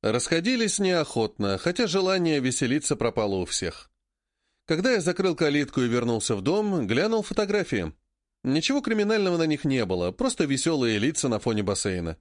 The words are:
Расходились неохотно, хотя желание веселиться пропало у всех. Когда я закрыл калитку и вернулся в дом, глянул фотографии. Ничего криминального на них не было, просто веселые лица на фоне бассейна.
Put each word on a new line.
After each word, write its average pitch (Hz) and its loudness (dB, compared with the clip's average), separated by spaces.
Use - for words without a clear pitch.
Расходились 170 0
неохотно, 120 0
хотя 180 -2
желание 180 0
веселиться 131 0
пропало 107 0
у 90 -2
всех. - -8
Когда 185 0
я 202 2
закрыл 175 0
калитку 147 0
и 123 2
вернулся 117 0
в 98 -4
дом, 180 0
глянул 202 0
фотографии. 185 -2
Ничего 160 0
криминального 208 2
на 165 2
них 151 0
не 135 2
было, 90 0
просто 240 -2
веселые 131 0
лица 143 0
на 107 0
фоне 107 0
бассейна. 90 -2